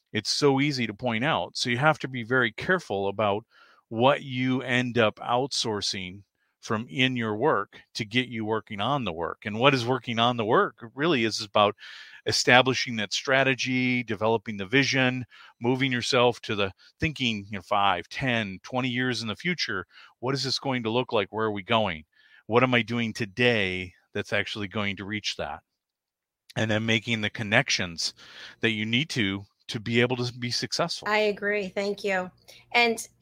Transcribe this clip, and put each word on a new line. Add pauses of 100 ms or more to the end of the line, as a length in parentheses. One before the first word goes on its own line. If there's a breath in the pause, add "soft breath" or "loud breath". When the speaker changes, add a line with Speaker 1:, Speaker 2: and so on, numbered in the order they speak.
(120)
Speaker 1:
It's
so
easy
to
point
out.
So
you
have
to
be
very
careful
about (440 soft breath)
what
you
end
up
outsourcing (380)
from
in
your
work (120)
to
get
you
working
on
the
work.
And
what
is
working
on
the
work (120)
really
is
about (500 loud breath)
establishing
that
strategy,
developing
the
vision, (340 loud breath)
moving
yourself
to
the (280 soft breath)
thinking,
you
know,
five,
ten,
twenty
years
in
the
future. (340 soft breath)
What
is
this
going
to
look
like?
Where
are
we
going? (420 soft breath)
What
am
I
doing
today (200)
that's
actually
going
to
reach
that? (960)
And
then
making
the
connections (480 loud breath)
that
you
need
to, (260)
to
be
able
to
be
successful.
Speaker 2:
I
agree.
Thank
you. (440 soft breath)
And (160)